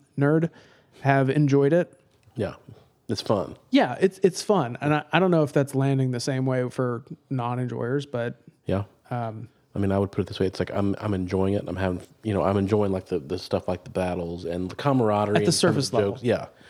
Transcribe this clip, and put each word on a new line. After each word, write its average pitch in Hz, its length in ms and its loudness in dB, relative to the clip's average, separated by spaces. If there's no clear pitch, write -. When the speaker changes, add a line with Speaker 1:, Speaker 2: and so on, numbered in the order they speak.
Speaker 1:
nerd, 156 340 2
have 139 300 4
enjoyed 139 420 4
it. 170 200 0
Speaker 2:
Yeah. 92 180 -4
It's - 140 -4
fun. 101 340 -2
Speaker 1:
Yeah, 196 300 2
it's, 190 220 2
it's 175 200 2
fun. 135 380 0
And 147 140 2
I, 151 80 0
I 160 60 4
don't 185 140 4
know 165 100 6
if 143 100 0
that's 139 220 2
landing 135 380 2
the 123 80 -4
same 131 260 -2
way 127 240 0
for 123 320 -4
non-enjoyers, 123 760 -4
but, 120 300 -6
Speaker 2:
Yeah. 98 180 0
Speaker 1:
um, 113 380 -8
Speaker 2:
I - 60 -2
mean, 98 120 2
I 98 60 4
would 101 140 0
put 104 100 -2
it 92 60 -2
this - 120 -12
way. 98 60 2
It's 92 120 -4
like, - 140 -2
I'm, 101 260 0
I'm 104 160 -2
enjoying 95 400 0
it. 101 120 -2
I'm 87 100 -6
having, 92 240 -2
you 110 120 -2
know, 92 80 2
I'm 95 140 2
enjoying, 101 360 2
like, 92 140 -4
the, 92 120 -2
the 73 200 -6
stuff - 300 -4
like 92 160 -4
the - 60 -16
battles 87 540 -4
and 90 260 -4
the - 40 -12
camaraderie 107 640 2
Speaker 1:
At 175 40 2
the - 60 0
Speaker 2:
and 170 80 2
some - 160 2
of 151 40 0
Speaker 1:
surface 139 160 -2
Speaker 2:
the 127 60 -2
Speaker 1:
level. 101 160 2
Speaker 2:
jokes. - 120 -10
Yeah. 113 220 0